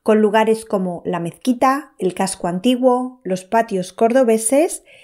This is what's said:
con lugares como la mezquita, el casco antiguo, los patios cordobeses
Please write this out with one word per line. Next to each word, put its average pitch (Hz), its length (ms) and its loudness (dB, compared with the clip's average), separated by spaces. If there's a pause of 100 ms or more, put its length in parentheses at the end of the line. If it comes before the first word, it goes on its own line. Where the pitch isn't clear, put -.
con 214 160 4
lugares 220 460 2
como 185 400 -4
la 175 160 -4
mezquita, 254 760 -2
el 180 160 -2
casco 190 360 -4
antiguo, 254 720 0
los 185 220 -6
patios 202 480 -2
cordobeses 233 880 2 (200)